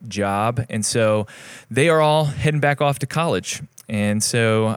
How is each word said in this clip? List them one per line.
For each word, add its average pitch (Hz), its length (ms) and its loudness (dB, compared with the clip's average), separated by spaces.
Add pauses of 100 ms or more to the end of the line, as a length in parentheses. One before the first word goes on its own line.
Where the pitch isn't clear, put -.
job. 101 640 -2
And 107 160 -4
so 107 400 2 (420)
they 131 200 2
are 160 120 4
all 151 260 4
heading 151 340 0
back 143 200 2
off 143 200 0
to 127 60 -6
college. 156 540 -2 (280)
And 104 340 0
so 110 540 2